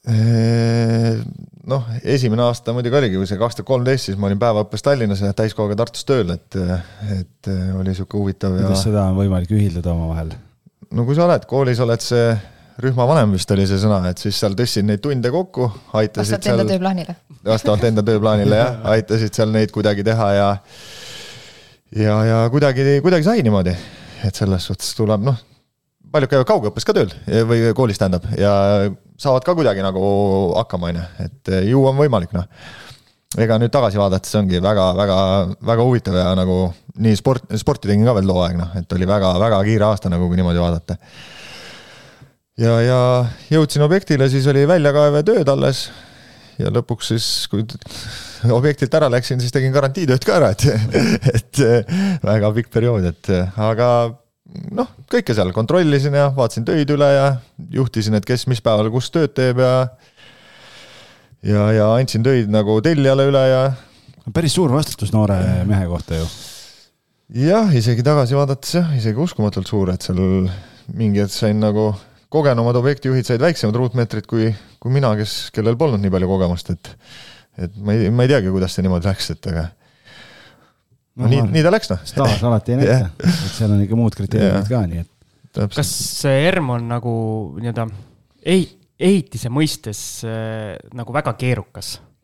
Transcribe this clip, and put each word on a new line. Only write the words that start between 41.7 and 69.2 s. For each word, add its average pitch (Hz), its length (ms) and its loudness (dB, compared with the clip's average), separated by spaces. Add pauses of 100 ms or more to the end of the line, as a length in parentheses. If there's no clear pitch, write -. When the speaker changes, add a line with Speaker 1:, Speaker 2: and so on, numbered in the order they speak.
Speaker 1:
Ja, 117 240 2
ja 127 180 2 (520)
jõudsin 151 320 2
objektile, 151 480 2
siis 135 180 0
oli 139 160 4
väljakaevetööd 147 880 4
alles 135 320 0 (720)
ja 101 160 -2
lõpuks 117 380 -4
siis, 113 140 -2 (260)
kui 104 160 -2
t-, - 100 -14 (720)
objektilt 135 480 2
ära 151 140 2
läksin, 127 320 -2
siis 123 100 -6
tegin 131 220 0
garantiitööd 139 500 0
ka 202 140 2
ära, 127 160 4
et, - 80 0 (380)
<laughs> - 360 0
et - 240 -2 (640)
väga 104 320 2
pikk 117 180 -4
periood, 113 380 0
et - 180 -8 (300)
aga 110 300 2 (840)
noh, 254 140 -4 (240)
kõike 240 240 0
seal 92 180 0
kontrollisin 143 600 2
ja 143 180 4
vaatasin 120 320 -2
töid 143 240 0
üle 143 220 4
ja 139 160 4 (480)
juhtisin, 110 420 0
et 95 80 -2
kes 123 240 -2
mis 120 140 -2
päeval 107 260 2
kus 123 240 -4
tööd 156 220 0
teeb 127 260 2
ja, 127 100 4 (1700)
ja, 104 300 2
ja 107 180 4
andsin 120 320 0
töid 123 260 2
nagu 107 320 2
tellijale 139 460 2
üle 135 220 4
ja 131 100 2 (720)
Speaker 2:
Päris 156 240 0
suur 160 160 2
vastutus 139 400 -2
noore 104 240 2 (260)
mehe 98 240 0
kohta 82 300 -4
ju. 82 80 -4 (1200)
Speaker 1:
Jah, 208 260 4
isegi 120 320 2
tagasi 139 320 2
vaadates 139 400 -2
jah, 170 220 0
isegi 110 240 -2